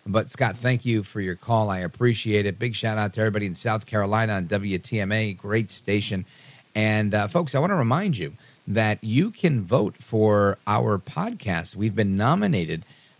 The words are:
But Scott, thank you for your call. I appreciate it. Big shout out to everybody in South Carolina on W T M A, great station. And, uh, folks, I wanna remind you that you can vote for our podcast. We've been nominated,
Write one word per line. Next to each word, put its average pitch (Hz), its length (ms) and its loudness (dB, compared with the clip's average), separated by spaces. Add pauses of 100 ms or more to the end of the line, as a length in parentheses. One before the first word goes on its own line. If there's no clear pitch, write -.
But 104 240 0
Scott, 117 280 -2
thank 123 260 0
you 110 200 0
for 104 180 -8
your 92 140 -4
call. 110 340 0
I 92 100 -2
appreciate 104 640 0
it. 98 140 -2
Big 113 160 -4
shout 110 220 -2
out 104 160 -2
to 110 80 -4
everybody 104 240 0
in 87 100 -6
South 110 300 -2
Carolina 107 480 0
on 90 140 -2
W 98 320 -2
T 110 200 -4
M 98 140 0
A, 110 180 0
great 101 400 -2
station. 101 540 -2 (500)
And, 107 380 2
uh, 104 140 2
folks, 147 280 -2
I 131 40 2
wanna 185 180 2
remind 143 400 0
you 76 160 -6 (340)
that 107 340 0
you 135 300 2
can 143 300 0
vote 104 380 0
for 104 580 4 (100)
our 107 300 2
podcast. 113 800 -4
We've 101 200 -2
been 98 220 2
nominated, 110 640 0 (360)